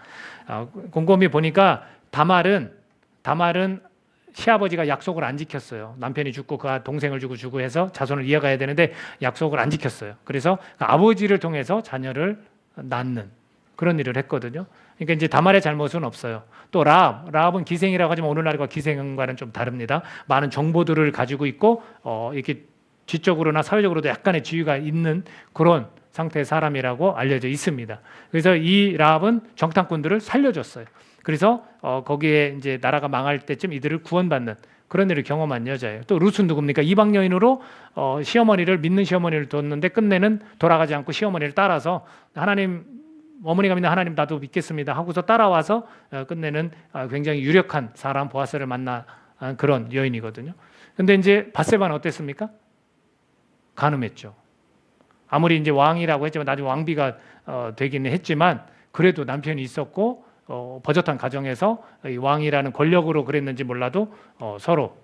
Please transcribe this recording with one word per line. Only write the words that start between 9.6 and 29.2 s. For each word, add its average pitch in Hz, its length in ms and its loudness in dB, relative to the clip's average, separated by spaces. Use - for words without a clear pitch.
지켰어요. 127 420 -6
그래서 147 340 0
아버지를 190 600 4
통해서 165 420 -4
자녀를 139 580 -6
낳는 123 560 -6
그런 170 220 0
일을 127 200 -2
했거든요. 135 500 -6
그러니까 165 160 -2
이제 160 140 0
다말의 190 340 6
잘못은 151 420 -2
없어요. 113 400 -8
또 170 140 2
라합, 151 480 4
라합은 170 320 2
기생이라고 180 480 0
하지만 165 180 -2
오늘날과 151 380 -2
기생과는 139 680 -4
좀 123 160 -14
다릅니다. 120 520 -4
많은 139 240 0
정보들을 160 600 2
가지고 135 360 -2
있고, 220 340 2
어, 113 320 -6
이렇게 135 300 -6
지적으로나 160 560 2
사회적으로도 175 460 2
약간의 147 340 0
지위가 156 340 -2
있는 160 460 -2
그런 160 340 4
상태의 160 340 -4
사람이라고 147 720 0
알려져 131 320 0
있습니다. 127 520 -6
그래서 165 260 4
이 185 400 4
라합은 160 460 4